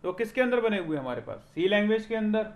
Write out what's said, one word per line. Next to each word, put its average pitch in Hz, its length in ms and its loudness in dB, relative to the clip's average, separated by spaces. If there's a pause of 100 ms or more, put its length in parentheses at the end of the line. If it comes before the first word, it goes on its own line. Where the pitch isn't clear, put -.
तो 180 100 -2
किसके 220 280 -4
अंदर 247 200 4
बने 220 180 2
हुए 160 180 -2
हैं 135 60 -4
हमारे 123 180 -4
पास? - 180 -12 (160)
सी 175 140 0
language 208 380 2
के 226 80 -4
अंदर। 214 420 0